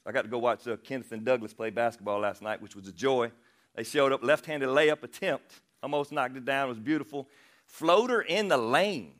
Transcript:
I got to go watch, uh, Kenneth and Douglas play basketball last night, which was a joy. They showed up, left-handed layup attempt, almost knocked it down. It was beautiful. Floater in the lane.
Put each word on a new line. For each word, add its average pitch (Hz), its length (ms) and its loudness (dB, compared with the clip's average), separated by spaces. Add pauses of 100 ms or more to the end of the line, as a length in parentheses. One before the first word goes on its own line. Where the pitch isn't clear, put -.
I 107 80 -8
got 127 80 2
to 107 80 -6
go 120 80 -4
watch, 117 280 0
uh, 113 120 -4
Kenneth 127 340 -10
and 110 140 -8
Douglas 120 280 0
play 110 160 -6
basketball 104 520 -2
last 101 200 -2
night, 107 200 -6
which 101 160 -18
was 95 100 -16
a 95 60 -14
joy. 117 380 0 (440)
They 113 80 -8
showed 139 300 2
up, 123 100 -4
left-handed 143 460 0
layup 151 340 4
attempt, - 560 -6 (240)
almost 143 300 -2
knocked 131 240 -2
it 123 80 -12
down. 139 220 0
It - 20 -4
was 117 100 -8
beautiful. 143 480 -4 (380)
Floater 208 560 2
in 202 260 0
the 156 100 6
lane. 123 640 0